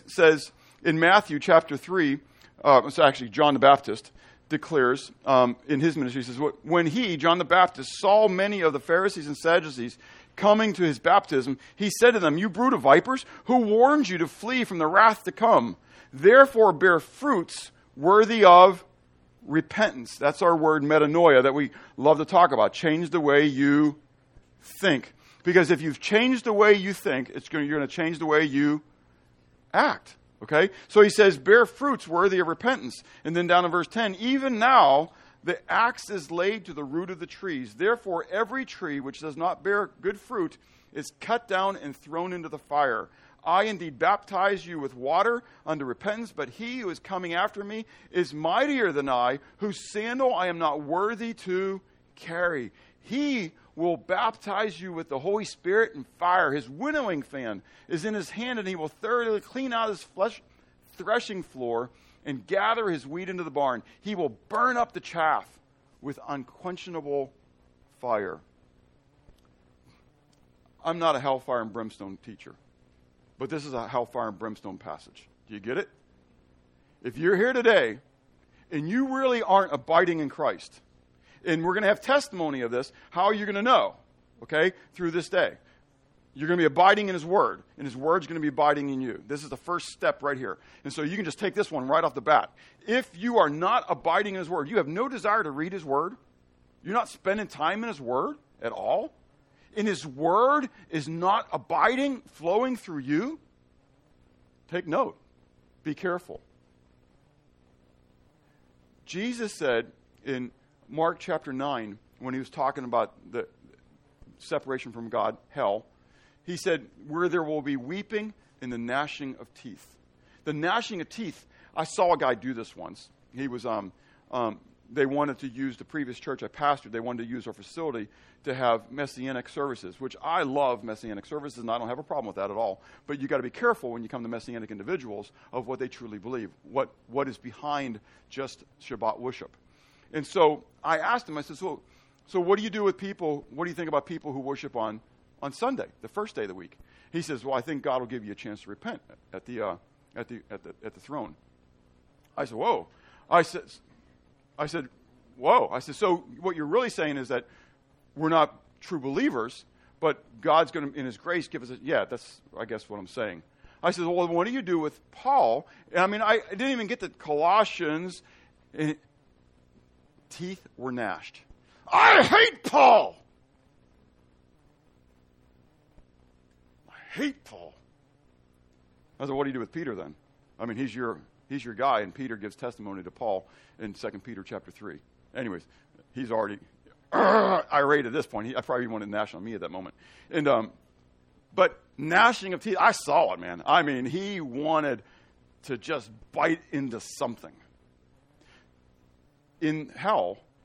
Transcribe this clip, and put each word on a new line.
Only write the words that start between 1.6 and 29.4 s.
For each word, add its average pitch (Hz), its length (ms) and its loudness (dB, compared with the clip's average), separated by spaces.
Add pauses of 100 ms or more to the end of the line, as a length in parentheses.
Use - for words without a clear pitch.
three, 147 440 -2 (420)
uh, 135 220 8
it's 139 140 -4
actually 131 320 4
John 147 240 4
the 123 60 -2
Baptist 131 520 4 (360)
declares, 139 600 0 (140)
um, 127 320 4 (100)
in 139 140 0
his 160 160 2
ministry, 127 260 -4
he 117 40 -10
says, 123 100 -12
"Wh-, 143 300 -4
when 170 200 4
he, 185 300 0
John 165 220 4
the 175 60 -2
Baptist, 175 560 2
saw 208 280 6
many 196 320 0
of 160 120 4
the 139 80 -4
Pharisees 180 460 0
and 147 100 -8
Sadducees 156 600 0 (400)
coming 208 380 4
to 190 80 -2
his 151 160 2
baptism, 139 600 2 (160)
he 202 240 -2
said 240 140 8
to 226 80 0
them, 156 180 2
'You 208 100 0
brood 226 240 2
of 165 100 0
vipers, 233 420 6 (200)
who 247 120 4
warned 240 520 6
you 185 100 -2
to 175 100 0
flee 240 360 -2
from 185 140 -4
the 160 80 2
wrath 208 380 6
to - 80 -4
come? 165 440 4 (360)
Therefore 220 600 8
bear 170 280 4
fruits - 720 -4 (240)
worthy 208 480 6
of 180 400 10 (600)
repentance.'" 156 720 -2
That's 147 240 0
our 170 120 6
word 156 280 4
metanoia 151 600 6
that 135 120 2
we 143 160 -2 (260)
love 147 220 4
to 131 60 -2
talk 175 280 6
about. 113 200 4
Change 160 380 0
the 170 100 0
way 147 260 6
you 143 520 2 (640)
think. - 540 -2 (300)
Because 175 260 6
if 160 100 4
you've 156 200 -4
changed 233 440 2
the 233 80 0
way 208 220 8
you 196 180 2
think, 135 380 -4
it's - 180 -12
gonna, 151 160 -2
you're 147 140 -2
gonna 139 80 0
change 165 320 -4
the 160 80 -4
way 156 180 6
you 147 380 2 (880)